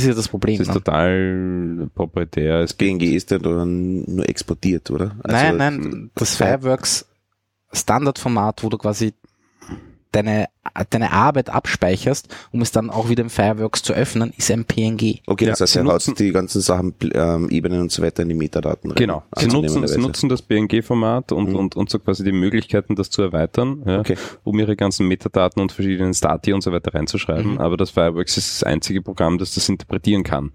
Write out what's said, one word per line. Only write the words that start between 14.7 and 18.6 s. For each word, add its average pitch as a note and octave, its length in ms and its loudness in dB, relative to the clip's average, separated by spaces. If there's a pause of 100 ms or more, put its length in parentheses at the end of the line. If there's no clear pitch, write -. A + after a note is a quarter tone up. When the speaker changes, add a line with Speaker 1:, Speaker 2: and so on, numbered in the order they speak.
Speaker 1:
N A2 140 0
G. A2 300 0
Speaker 3:
Okay, G2 180 2
Speaker 2:
Ja, A2 60 4
Speaker 3:
das G#2 100 0
heißt, F2 120 4
Speaker 2:
sie - 60 4
Speaker 3:
er G#2+ 60 4
haut A2 80 4
Speaker 2:
nutzen G#2+ 220 0
Speaker 3:
die G2+ 160 2
ganzen F#2 300 0
Sachen, F2+ 340 0 (180)
ähm, E2+ 380 2
Ebenen F2 300 0
und F2 100 -2
so - 100 -4
weiter E2+ 220 0
in E2+ 60 -2
die E2 40 0
Metadaten D#2 560 -2